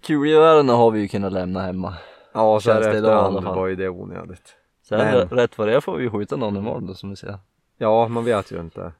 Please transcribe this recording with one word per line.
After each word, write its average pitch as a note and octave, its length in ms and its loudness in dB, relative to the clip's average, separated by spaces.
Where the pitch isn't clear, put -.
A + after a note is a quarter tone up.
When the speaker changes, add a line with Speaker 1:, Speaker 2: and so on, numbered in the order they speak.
Speaker 1:
kulgevärerna D3+ 680 4
har A#2 180 6
vi G#2+ 100 -2
ju G2+ 80 -4
kunnat G2 240 -4
lämna F#2 300 -4
hemma. F#2 320 -8
Speaker 2:
Ja, A2 280 4
så G2 40 -14
Speaker 1:
Känns A2 220 2
Speaker 2:
här G#2+ 60 2
Speaker 1:
det G#2+ 60 0
idag A2 120 2
i - 20 4
alla G2+ 140 4
Speaker 2:
efterhand F#2+ 200 -4
Speaker 1:
fall. F#2 100 -4
Speaker 2:
var F#2 100 -2
ju F#2+ 100 -4
det F#2+ 120 -4
onödigt. F2+ 680 -14
Speaker 1:
Sen G#2+ 160 -4
Speaker 2:
Men G#2+ 160 0
Speaker 1:
rä-, F#2+ 100 2
rätt - 160 -4
vad G#2+ 100 -2
det A2+ 60 2
är C#3+ 60 4
får F3 160 -8
vi B2+ 140 -4
skjuta G#2 260 -6
någon G#2+ 200 -4
imorgon G#2 300 -8
då, F#2+ 80 -12
som G2 160 -14
vi F#2+ 60 -14
ser. G2 220 -14
Speaker 2:
Ja, A2+ 300 2
man A#2 160 -4
vet G#2+ 280 -2
ju F2 80 -10
inte. E2+ 400 -14